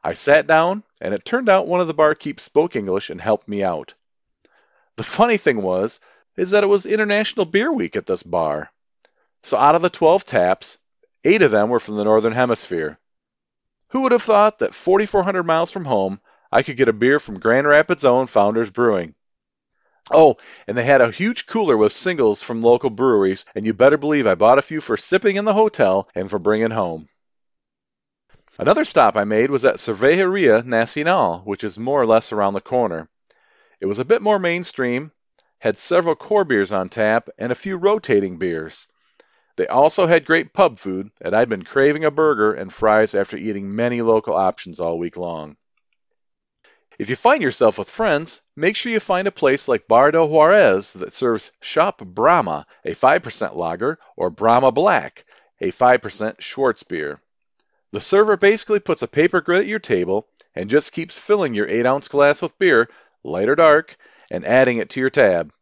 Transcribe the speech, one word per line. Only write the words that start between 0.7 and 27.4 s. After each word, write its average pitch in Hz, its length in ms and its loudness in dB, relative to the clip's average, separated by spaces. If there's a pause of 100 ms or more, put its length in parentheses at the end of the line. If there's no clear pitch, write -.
and 185 120 -6
it 202 120 -8
turned 240 240 -4
out 190 180 2
one 180 140 -2
of 170 60 -2
the 160 60 -8
barkeeps 151 460 0
spoke - 380 -2
English 98 320 -4
and 90 100 -12
helped 107 300 -2
me 101 140 -4
out. 85 300 -6 (1000)
The 113 80 -10
funny 233 320 0
thing 123 260 0
was, 92 380 -4 (380)
is 185 140 -4
that 202 120 2
it 196 40 0
was 202 180 0
International 208 600 -2
Beer 208 280 -2
Week 104 240 -6
at 95 80 -8
this 92 180 -4
bar. 80 480 -4 (720)
So - 140 -4
out 143 180 4
of 165 60 0
the 175 80 0
twelve 170 340 2
taps, 92 540 -2 (480)
eight 196 160 4
of 139 100 4
them 104 180 2
were 120 100 0
from 107 180 -8
the 104 80 -4
Northern 110 260 2
Hemisphere. 110 680 -4 (920)
Who 262 120 -4
would 254 120 2
have 240 100 2
thought 214 360 4
that - 140 -4
forty-four 202 500 0
hundred 185 200 -2
miles 165 280 0
from 185 120 -10
home, 101 380 -2 (320)
I 127 100 4
could 131 140 -10
get 127 100 2
a 113 60 0
beer 127 260 2
from 101 200 -12
Grand 131 280 2
Rapids' 151 380 2
own 127 220 4
Founders 107 420 0
Brewing? 95 440 -2 (960)
Oh, 151 280 6 (300)
and 107 100 -4
they 117 80 -2
had 135 160 4
a 117 100 2
huge 214 360 -6
cooler 185 280 0
with 107 160 2
singles 127 500 -2
from 113 200 -8
local 120 280 2
breweries, 104 640 0
and 107 120 -8
you 110 80 -2
better 135 240 4
believe 143 280 -2
I 95 100 2
bought 113 220 4
a 139 40 2
few 156 180 -10
for 120 160 -4
sipping 196 400 -2
in 202 100 -4
the 214 80 0
hotel 196 600 0
and 95 140 -6
for 101 100 -4
bringing 107 320 0
home. 85 380 -6 (1500)